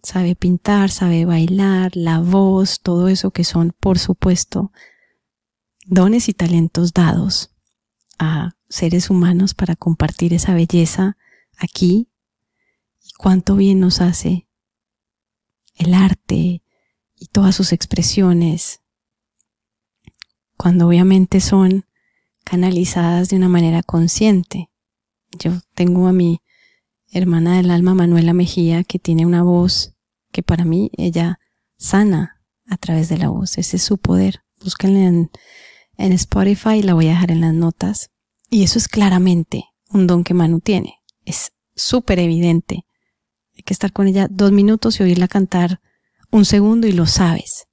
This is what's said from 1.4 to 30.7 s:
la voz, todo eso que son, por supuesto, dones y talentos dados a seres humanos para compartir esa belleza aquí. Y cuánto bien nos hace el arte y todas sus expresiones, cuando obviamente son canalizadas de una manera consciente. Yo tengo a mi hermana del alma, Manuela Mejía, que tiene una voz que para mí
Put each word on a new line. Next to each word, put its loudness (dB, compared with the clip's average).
la -2
voz, 0
todo 0
eso 0
que -4
son, -2
por 0
supuesto, -2
dones 2
y -4
talentos -2
dados -2
a -6
seres -4
humanos 2
para -4
compartir -2
esa 0
belleza 0
aquí. -2
Y -20
cuánto 0
bien 2
nos 0
hace -2
el 0
arte 0
y -20
todas 2
sus -2
expresiones, -2
cuando 2
obviamente 4
son 0
canalizadas -2
de 0
una 2
manera 2
consciente. 0
Yo -4
tengo 2
a 2
mi 0
hermana 0
del 2
alma, 2
Manuela 2
Mejía, 0
que -8
tiene 0
una 2
voz 0
que -6
para -2
mí -2